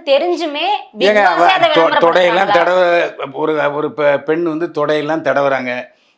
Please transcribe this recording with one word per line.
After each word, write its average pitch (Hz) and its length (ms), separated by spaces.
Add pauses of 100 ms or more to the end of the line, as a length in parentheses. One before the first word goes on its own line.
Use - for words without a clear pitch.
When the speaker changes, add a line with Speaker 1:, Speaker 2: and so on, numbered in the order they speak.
Speaker 1:
தெரிஞ்சுமே 311 920
Bigg 220 40
Speaker 2:
ஏங்க, - 100
Speaker 1:
Boss-ஏ - 100
Speaker 2:
அவ 180 300
Speaker 1:
அதை 339 180
Speaker 2:
தொ-, - 20
தொடையெல்லாம் 180 760
Speaker 1:
விளம்பரப்படுத்துறாங்களா? 175 680
Speaker 2:
தடவ-, 139 140
ஒரு, 147 400
ஒரு 147 240
பெ-, 143 260
பெண் 156 200
வந்து 165 240
தொடையெல்லாம் 151 560
தடவுறாங்க, 135 640 (320)